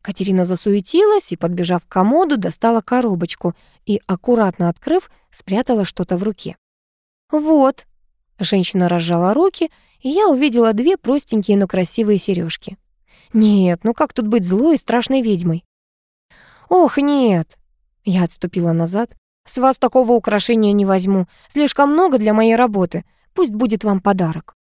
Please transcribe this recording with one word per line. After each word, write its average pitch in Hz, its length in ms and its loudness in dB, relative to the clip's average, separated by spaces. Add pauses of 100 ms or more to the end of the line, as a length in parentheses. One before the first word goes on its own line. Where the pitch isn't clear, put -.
Катерина 190 440 -2
засуетилась 208 880 0
и, 170 40 -10
подбежав 175 480 -4
к - 40 -20
комоду, 285 480 0
достала 220 440 -2
коробочку 190 760 -4 (300)
и, 202 220 -2
аккуратно 202 640 0
открыв, 311 420 -2 (200)
спрятала 214 540 -2
что-то 175 320 -6
в 175 60 -4
руке. - 340 -8 (760)
"Вот". 302 560 2 (520)
Женщина 180 500 0
разжала 175 440 0
руки, 330 380 0 (300)
и 262 80 -8
я 381 200 2
увидела 240 440 2
две 262 240 0
простенькие, 220 600 -2
но 196 100 2
красивые 196 520 -2
серёжки. 175 580 -6 (560)
Нет, 202 520 4
ну 226 100 0
как - 180 -2
тут 220 140 -4
быть 214 180 0
злой 226 300 2
и 262 40 0
страшной 247 440 -2
ведьмой? 175 420 -2 (1040)
"Ох, 359 300 2
нет!" 262 600 0 (460)
Я 185 200 0
отступила 170 480 -4
назад. 175 440 -4 (300)
"С - 120 -10
вас 262 200 2
такого 254 340 2
украшения 220 600 2
не 202 140 2
возьму. 190 400 0 (220)
Слишком 285 440 0
много 311 260 2
для 214 140 2
моей 226 240 2
работы. 202 480 0 (300)
Пусть 320 180 0
будет 214 320 -2
вам 196 160 0
подарок". 175 600 -2